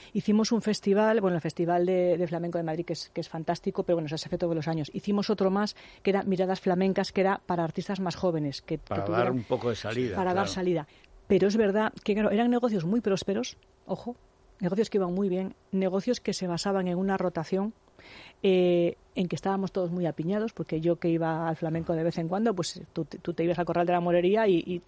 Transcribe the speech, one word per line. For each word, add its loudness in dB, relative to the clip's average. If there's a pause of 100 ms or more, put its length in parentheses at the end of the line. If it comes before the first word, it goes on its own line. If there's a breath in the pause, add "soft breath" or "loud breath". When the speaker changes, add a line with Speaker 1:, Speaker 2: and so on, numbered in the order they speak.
(140 loud breath)
Speaker 1:
Hicimos 2
un 2
festival, 2
bueno, 2
el -2
Festival 0
de, 4
de 0
Flamenco -4
de -2
Madrid, -4
que -6
es, -10
que -8
es -8
fantástico, -4
pero 2
bueno, -2
se -6
hace -6
todos 0
los -4
años. -2
Hicimos -2
otro 2
más, 0 (280 loud breath)
que 0
era 2
Miradas 0
Flamencas, 2
que 0
era 2
para 0
artistas -4
más -4
jóvenes. -2
Que, -4
Speaker 2:
Para -4
Speaker 1:
que -2
Speaker 2:
dar 0
Speaker 1:
tuvieran 2
Speaker 2:
un -4
poco -2
de 0
salida, -4
Speaker 1:
Para 0
dar 0
Speaker 2:
claro. -4
Speaker 1:
salida. -2 (400 soft breath)
Pero 4
es 2
verdad 2 (120)
que, 0
claro, 2
eran 2
negocios 2
muy 0
prósperos, -2 (280)
ojo, -8 (460)
negocios 0
que 0
iban 0
muy 0
bien, -2 (200)
negocios 0
que -4
se -4
basaban 0
en -2
una 0
rotación, -2 (680 loud breath)
eh, 4 (180)
en -2
que -6
estábamos -2
todos -2
muy -2
apiñados, -2
porque -4
yo 2
que 0
iba 0
al 0
flamenco -2
de 0
vez 0
en -2
cuando, 0
pues -6 (120)
tú, -4
tú -6
te -2
ibas 2
al 0
Corral 2
de 2
la 4
Morería 4
y, 6 (100)
y, -4
y -6